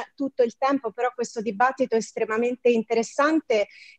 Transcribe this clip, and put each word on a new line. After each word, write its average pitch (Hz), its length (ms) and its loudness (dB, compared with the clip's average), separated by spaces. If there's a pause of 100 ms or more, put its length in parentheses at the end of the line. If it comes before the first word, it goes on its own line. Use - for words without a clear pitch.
(160)
tutto 269 280 -2
il 233 160 0
tempo, 269 320 0
però 240 220 -2
questo 233 280 -6
dibattito 233 540 0
è - 20 4
estremamente 226 720 -2
interessante, 233 1000 0 (320)